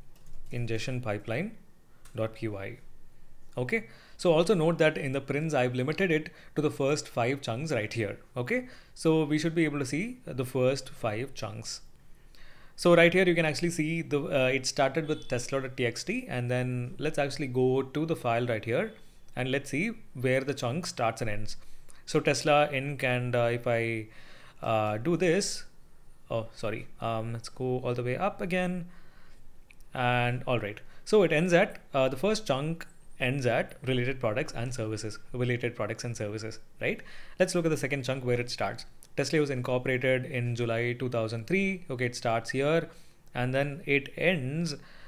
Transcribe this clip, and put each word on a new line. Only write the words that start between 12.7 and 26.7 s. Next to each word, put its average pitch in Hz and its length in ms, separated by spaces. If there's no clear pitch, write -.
So 175 200
right 170 160
here, 185 120
you 175 120
can 165 100
actually 156 240
see 160 320
the, 139 180
uh, 143 260
it 131 200
started 143 420
with 151 200
tesla 131 340
dot 127 140
T 123 100
X - 180
T, 247 240
and 123 220
then 123 480
let's 151 200
actually 139 280
go 127 360
to 147 220
the 165 120
file 120 300
right 110 180
here, 170 280
and 127 160
let's 135 200
see 190 220
where 131 280
the 135 120
chunk 127 320
starts 117 340
and 110 100
ends. 104 260
So - 160
Tesla 147 520
Inc, 135 300
and, 123 320
uh, 120 180
if 123 140
I, 113 420
uh, 107 360
do 160 180
this, 180 480
oh, 113 240
sorry, 113 320